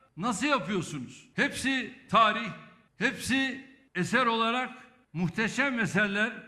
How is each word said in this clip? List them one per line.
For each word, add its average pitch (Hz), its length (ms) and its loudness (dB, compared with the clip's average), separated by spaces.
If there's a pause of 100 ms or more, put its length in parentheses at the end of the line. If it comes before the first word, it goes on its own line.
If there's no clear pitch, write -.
(160)
nasıl 220 300 -2
yapıyorsunuz? 175 880 -2
Hepsi 254 600 -2 (140)
tarih, 220 420 4 (480)
hepsi 262 680 0 (300)
eser 214 320 2
olarak 226 440 0 (420)
muhteşem 226 680 0
eserler. 208 520 2 (160)